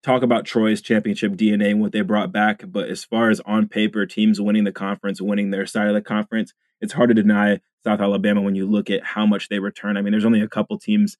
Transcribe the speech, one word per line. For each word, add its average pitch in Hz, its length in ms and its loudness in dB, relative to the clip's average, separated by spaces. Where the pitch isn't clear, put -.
talk 127 200 2
about 120 220 2
Troy's 110 360 0
championship 104 540 0
D 107 180 2
N 101 80 2
A 101 100 2
and 107 100 2
what 104 100 0
they 107 100 -2
brought 101 300 0
back. 107 380 0
But 95 200 -6
as - 160 -10
far 117 240 0
as 107 120 2
on 107 260 0
paper, 107 400 -2
teams 107 340 2
winning 104 220 2
the 101 80 0
conference, 98 500 -6
winning 101 300 -2
their 98 160 -4
side 107 220 -2
of 104 60 2
the 107 60 2
conference, 107 540 -4
it's 107 120 -8
hard 123 160 2
to 117 60 6
deny 104 440 4
South 104 180 -2
Alabama 101 400 0
when 98 140 -2
you 95 160 -2
look 104 180 0
at 98 140 -2
how 107 240 -2
much 101 220 0
they 104 100 -4
return. 101 380 -6
I 101 60 -2
mean, 101 100 -2
there's 107 140 0
only 110 160 4
a 107 60 -4
couple 104 300 -4
teams 104 420 0